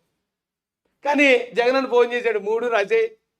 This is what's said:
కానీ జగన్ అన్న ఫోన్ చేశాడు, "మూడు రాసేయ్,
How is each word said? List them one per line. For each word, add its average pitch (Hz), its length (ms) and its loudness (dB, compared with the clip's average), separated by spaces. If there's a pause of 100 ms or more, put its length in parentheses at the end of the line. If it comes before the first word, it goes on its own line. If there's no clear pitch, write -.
(1040)
కానీ 269 480 2
జగన్ 240 220 0
అన్న 262 140 -2
ఫోన్ 240 240 2
చేశాడు, 226 260 -4
"మూడు 220 280 -4
రాసేయ్, 226 420 0 (300)